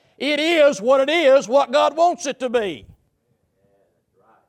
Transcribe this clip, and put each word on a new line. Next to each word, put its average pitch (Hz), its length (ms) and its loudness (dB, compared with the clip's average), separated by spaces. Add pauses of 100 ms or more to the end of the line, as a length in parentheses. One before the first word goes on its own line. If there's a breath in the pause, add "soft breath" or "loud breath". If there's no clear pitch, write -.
(180)
It 285 220 -4
is 302 420 0
what 269 200 2
it 269 80 -2
is, 285 380 2
what 247 240 0
God 294 240 0
wants 330 300 0
it 254 140 -8
to 254 100 -6
be. 190 380 -4 (1600)